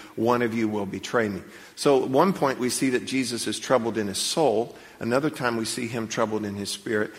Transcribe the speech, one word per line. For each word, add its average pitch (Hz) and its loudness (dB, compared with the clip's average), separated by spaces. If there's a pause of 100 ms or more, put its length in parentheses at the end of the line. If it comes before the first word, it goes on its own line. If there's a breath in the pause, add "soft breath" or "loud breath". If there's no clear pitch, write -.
(160 loud breath)
one 120 4
of 117 0
you 113 0
will 104 -2
betray 101 -2
me.'" 95 -6 (340 loud breath)
So 139 4
at - -2
one 165 6
point 135 0
we 123 0
see 135 0
that 120 0
Jesus 120 -2
is 113 -4
troubled 113 2
in 104 -2
his 95 -4
soul. 120 0 (240 loud breath)
Another 131 0
time 123 -2
we 113 -2
see 117 -4
him 113 -4
troubled 107 0
in 101 -4
his 101 -6
spirit. 107 -2